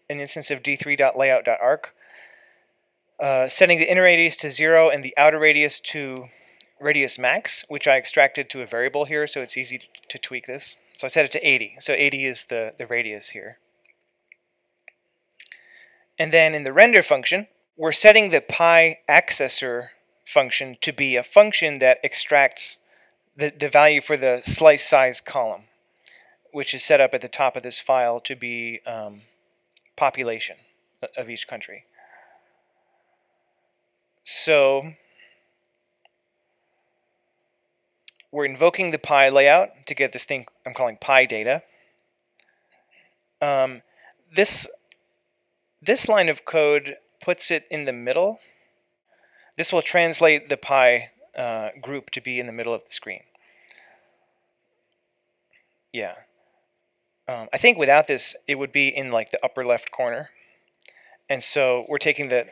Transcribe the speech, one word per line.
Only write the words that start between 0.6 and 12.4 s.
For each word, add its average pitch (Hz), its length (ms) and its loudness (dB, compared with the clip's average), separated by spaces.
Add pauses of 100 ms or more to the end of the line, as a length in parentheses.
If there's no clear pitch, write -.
D 143 140 -4
three 143 200 -4
dot 135 200 2
layout 131 280 2
dot 117 180 0
arc, 135 320 0 (1300)
uh, 135 280 0
setting 175 300 4
the 160 120 0
inner 185 120 2
radius 170 360 4
to 147 120 -8
zero 160 400 4
and 139 140 -2
the 131 120 -14
outer 156 220 4
radius 147 420 2
to 131 440 -10 (560)
radius 139 380 -2
max, 135 500 -4
which 147 180 -8
I 135 100 4
extracted 135 540 0
to 131 120 -12
a 117 40 -12
variable 131 380 -4
here, 151 220 -4
so 139 160 -10
it's 123 160 -12
easy 123 240 -12 (260)
to - 100 -14
tweak - 280 -12
this. - 300 -12 (200)
So 131 100 -8
I - 20 -8
set 151 180 2
it - 60 -12
to - 140 -4
eighty. 117 320 0
So - 140 -4
eighty 139 340 0
is 123 200 -8